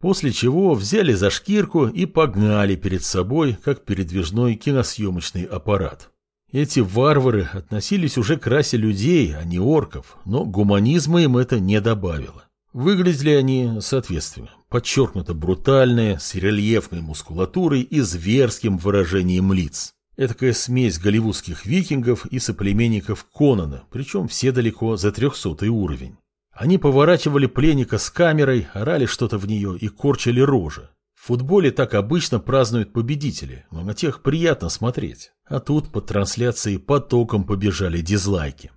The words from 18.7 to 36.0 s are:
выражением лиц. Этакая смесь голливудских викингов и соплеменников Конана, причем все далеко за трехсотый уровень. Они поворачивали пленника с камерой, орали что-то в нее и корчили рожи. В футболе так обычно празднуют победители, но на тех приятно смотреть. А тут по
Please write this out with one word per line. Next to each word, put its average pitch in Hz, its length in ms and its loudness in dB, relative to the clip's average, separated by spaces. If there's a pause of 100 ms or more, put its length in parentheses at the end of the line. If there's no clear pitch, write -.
выражением 92 720 2
лиц. 90 420 -2 (220)
Этакая 127 360 0
смесь 120 460 0
голливудских 104 680 -2
викингов 127 600 0
и 127 140 -6
соплеменников 104 920 -2
Конана, 90 560 0
причем 107 380 -6
все - 240 -2
далеко 113 460 0
за 98 160 0
трехсотый 101 560 -2
уровень. 78 480 -4 (360)
Они 165 240 2
поворачивали 143 720 4
пленника 135 520 2
с - 120 -4
камерой, 147 640 2
орали 131 320 0
что-то 110 320 -4
в 95 80 -6
нее 101 280 -2
и 101 140 -6
корчили 127 520 0
рожи. 123 500 0 (240)
В - 120 -20
футболе 135 440 2
так 127 240 -2
обычно 113 460 0
празднуют 117 520 0
победители, 117 800 -6
но 80 120 -12
на 104 120 -8
тех - 280 -4
приятно 160 460 0
смотреть. - 640 -6 (140)
А 139 140 -4
тут 147 300 -2
по 107 100 -4